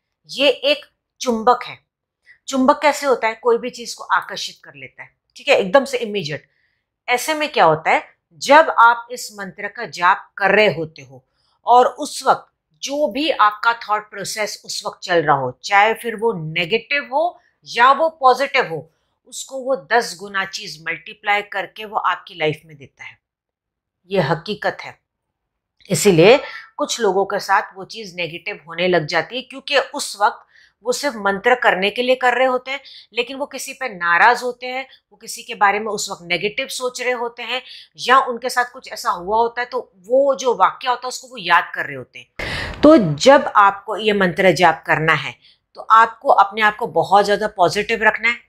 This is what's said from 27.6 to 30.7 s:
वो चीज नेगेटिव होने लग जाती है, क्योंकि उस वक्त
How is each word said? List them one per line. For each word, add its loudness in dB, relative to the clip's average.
वो -14
चीज -16
नेगेटिव -10
होने -4
लग 2
जाती -4
है, -6
क्योंकि -6
उस -4
वक्त -2